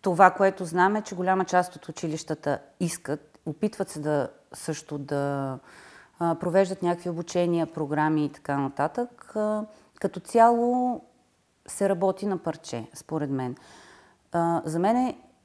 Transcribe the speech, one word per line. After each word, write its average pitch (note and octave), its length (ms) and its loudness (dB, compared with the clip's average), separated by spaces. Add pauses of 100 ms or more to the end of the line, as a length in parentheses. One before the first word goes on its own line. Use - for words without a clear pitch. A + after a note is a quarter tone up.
Това, F#3 300 8
което F#3+ 340 0
знам, F3+ 300 2
е, G#3+ 60 -2
че G3+ 140 -10
голяма F#3 300 0
част F3+ 300 2
от - 140 -16
училищата D#3 720 -4 (200)
искат, - 680 -4
опитват G3 440 -4
се D#3 100 -10
да, D3 300 0 (240)
също - 440 -8
да, C#3 640 -4 (600)
а, E3+ 160 0
провеждат F#3 480 0
някакви F3 260 -2
обучения, E3+ 580 0
програми D3+ 580 0
и C#3+ 40 -4
така C#3+ 280 -4
нататък. C#3+ 800 -4
А, G#3+ 300 -2 (340)
като F#3 200 -4
цяло A#3+ 840 4 (680)
се G3 220 0
работи F#3+ 360 0
на G3 120 -2
парче, A#2+ 560 -8
според D3+ 360 -6
мен. C3 260 -2 (760)
А, E3+ 340 0
за D#3+ 140 -2
мен G#3+ 180 2
е B3+ 200 -2 (280)